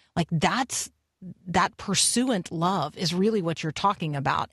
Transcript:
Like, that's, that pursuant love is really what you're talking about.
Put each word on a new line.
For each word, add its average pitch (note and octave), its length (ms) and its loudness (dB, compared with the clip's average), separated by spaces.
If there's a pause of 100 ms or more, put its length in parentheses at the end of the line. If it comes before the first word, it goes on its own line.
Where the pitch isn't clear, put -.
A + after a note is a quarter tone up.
(160)
Like, E3+ 160 0
that's, F3+ 580 0 (560)
that F3 300 2
pursuant A3 760 0
love E3+ 460 0
is D#3+ 160 -2
really G3+ 300 2
what E3 200 -2
you're D#3+ 80 -2
talking E3+ 460 0
about. C#3 360 0